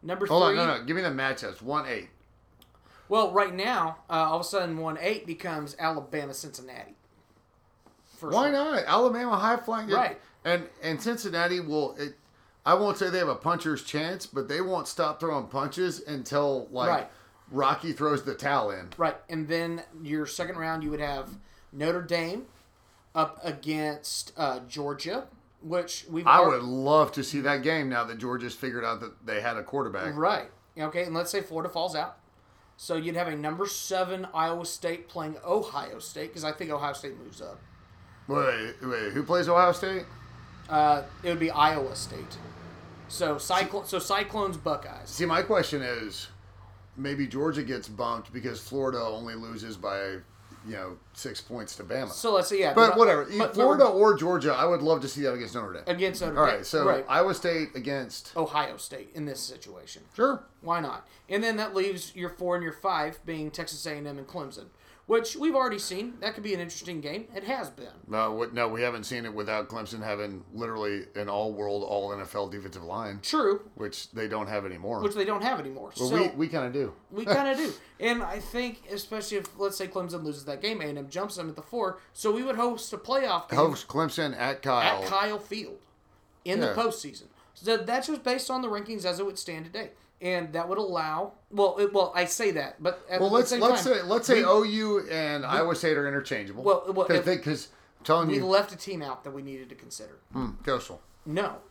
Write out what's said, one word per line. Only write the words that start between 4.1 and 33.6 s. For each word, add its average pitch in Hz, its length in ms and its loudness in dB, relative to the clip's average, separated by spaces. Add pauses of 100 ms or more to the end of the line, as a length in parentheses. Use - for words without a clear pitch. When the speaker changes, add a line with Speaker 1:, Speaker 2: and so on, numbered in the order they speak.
Speaker 1:
all 160 260 4
of - 20 -2
a - 20 -4
sudden 175 360 -2
one 160 200 -4
eight 190 280 -2
becomes 160 500 -6
Alabama, 147 560 -4
Cincinnati. 127 640 -14 (1200)
First 160 180 -4
Speaker 2:
Why 254 100 6
Speaker 1:
one. 285 80 4
Speaker 2:
not? 285 320 2
Alabama 233 520 4
high 226 200 4
flying. 220 320 -4
Speaker 1:
Right. 220 300 2 (240)
Speaker 2:
And, 175 240 0 (140)
and 160 180 -2
Cincinnati 180 600 0
will, 151 380 0
it, 147 180 -8 (500)
I 160 80 8
won't 196 240 4
say 180 140 0
they 180 80 2
have 170 80 2
a 127 80 0
puncher's 156 480 -2
chance, 165 420 -4
but 131 220 -4
they 151 140 -2
won't 185 260 -2
stop 151 320 -2
throwing 151 260 -2
punches 143 560 -2
until, 139 720 0
like, 123 180 2
Speaker 1:
Right. 156 200 0 (420)
Speaker 2:
Rocky 139 420 2
throws 147 300 0
the 135 120 -4
towel 135 360 0
in. 92 260 -8
Speaker 1:
Right. 160 200 0 (120)
And 156 180 -4
then 165 360 -2 (200)
your 151 220 -2
second 175 320 -6
round, 160 260 -4
you 151 80 -2
would 151 100 -4
have 139 280 -4 (420)
Notre 165 300 0
Dame 170 440 -2 (680)
up 156 280 0
against, 151 960 -4
uh, 135 300 0
Georgia, 151 580 -6 (360)
which 170 480 -4
we've 165 180 2
Speaker 2:
I 147 100 12
Speaker 1:
al- 175 140 10
Speaker 2:
would 123 120 2
love 135 500 6
to 139 100 -2
see 143 180 -2
that 139 220 0
game 151 260 2
now 120 160 2
that 113 120 -10
Georgia's 123 360 -4
figured 120 320 -4
out 113 160 -2
that 110 240 -14
they 107 160 -2
had 113 160 -2
a 107 60 -6
quarterback. 117 520 -4
Speaker 1:
Right. 170 340 0 (280)
Okay, 160 260 -2
and 165 100 -6
let's 175 180 -2
say 202 100 -2
Florida 165 280 -6
falls 165 260 -4
out. 156 220 -4 (600)
So - 180 -4
you'd 160 220 -4
have 175 100 0
a 156 80 -4
number 156 300 -2